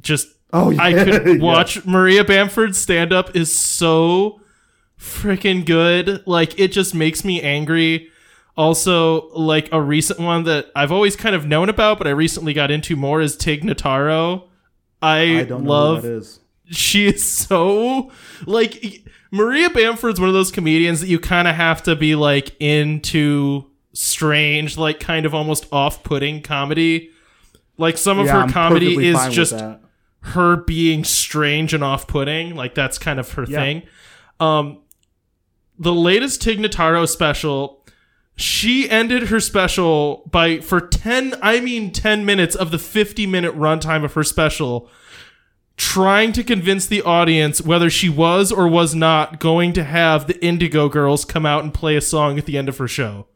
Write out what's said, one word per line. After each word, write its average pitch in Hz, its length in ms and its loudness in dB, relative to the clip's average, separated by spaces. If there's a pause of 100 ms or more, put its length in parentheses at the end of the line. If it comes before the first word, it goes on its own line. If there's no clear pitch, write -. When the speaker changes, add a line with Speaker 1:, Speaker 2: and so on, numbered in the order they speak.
Speaker 1:
Just, - 280 -4 (260)
Speaker 2:
Oh, 170 160 4
yeah. 151 120 2
Speaker 1:
I 175 100 4 (120)
could 190 220 4
Speaker 2:
<laughs> - 0 -
Yeah. 175 160 6
Speaker 1:
watch 170 420 2
Maria 185 400 4
Bamford's 202 540 2
stand-up 180 560 0
is 165 200 0
so 170 840 0 (600)
freaking 185 680 -2
good. 175 600 2
Like, 170 340 0
it 190 100 4
just 190 240 -2
makes 160 300 -2
me 185 180 -4
angry. 160 680 -2 (480)
Also, 160 760 2
like, 156 420 0
a 160 80 2
recent 151 400 -2
one 170 240 -2
that 151 220 -2 (100)
I've 143 160 0
always 202 240 2
kind 220 180 -2
of 151 120 -4
known 156 240 2
about, 214 280 2
but - 80 -6
I 143 40 0
recently 156 420 -2
got 143 180 0
into 151 260 -2
more 139 260 0
is 151 140 -2
Tig 151 280 -4
Notaro. 160 800 -2 (560)
I 160 400 2
Speaker 2:
I - 40 -2
don't 127 200 -6
know 143 60 0
Speaker 1:
love 147 340 2
Speaker 2:
who - 60 -6
that 117 80 -6
is. - 220 -18 (260)
Speaker 1:
She 202 400 2
is 196 180 2
so, 214 880 0 (340)
like, 220 580 -4 (260)
Maria 254 400 2
Bamford's 226 500 0
one 185 80 2
of 190 60 2
those 190 160 2
comedians 165 500 0
that 185 80 -8
you 170 100 2
kinda 175 340 0
have 165 320 0
to 165 120 2
be, 151 180 2
like, 143 460 0
into 147 1080 0 (280)
strange, 151 840 -2
like, 156 240 -2
kind 160 260 -4
of 147 80 -2
almost 151 380 -4
off-putting 143 680 -4
comedy. 160 680 -2 (680)
Like, 165 180 0
some 196 220 0
of 202 80 2
Speaker 2:
Yeah, 139 80 2
Speaker 1:
her - 60 4
Speaker 2:
I'm 127 100 0
Speaker 1:
comedy 170 360 4
Speaker 2:
perfectly 175 220 2
Speaker 1:
is 170 80 4
Speaker 2:
fine 131 120 0
with 123 60 -4
Speaker 1:
just 156 240 0
Speaker 2:
that. 110 220 -12 (400)
Speaker 1:
her 175 360 0
being 165 480 0
strange 151 720 -2
and 147 80 -2
off-putting. 147 720 -4
Like, 127 200 -10
that's 135 240 -4
kind 143 200 -6
of 123 140 -10
her 131 160 -6
Speaker 2:
Yeah. 147 120 -4
Speaker 1:
thing. 147 220 -4 (560)
Um, 151 400 0 (1000)
the 175 140 -2
latest 185 500 0
Tig 220 180 0
Notaro 170 480 0
special, 143 760 -4 (520)
she 247 520 0
ended 233 360 0
her 214 160 0
special 165 920 0
by, 165 280 2
for 180 200 0
ten, 247 600 -2
I 226 180 2
mean 233 300 -6
ten 208 340 -2
minutes 196 300 0
of 185 160 -4
the 165 80 -2
fifty-minute 196 800 -2
runtime 156 460 0
of 139 100 -8
her 156 100 0
special, 147 640 -2 (880)
trying 196 560 2
to 240 120 -4
convince 190 420 0
the 208 160 -2
audience 165 580 2
whether 170 300 2
she 175 180 0
was 170 440 2
or 180 160 2
was 165 260 2
not 160 460 0
going 170 340 2
to 180 100 0
have 156 440 0
the - 160 -4
Indigo 160 440 0
Girls 143 360 0
come 156 200 -4
out 147 200 0
and 151 100 -8
play 151 220 0
a 147 40 2
song 147 380 0
at 147 80 -6
the 139 100 -6
end 135 120 -4
of 135 100 -8
her 127 100 -4
show. 104 480 -6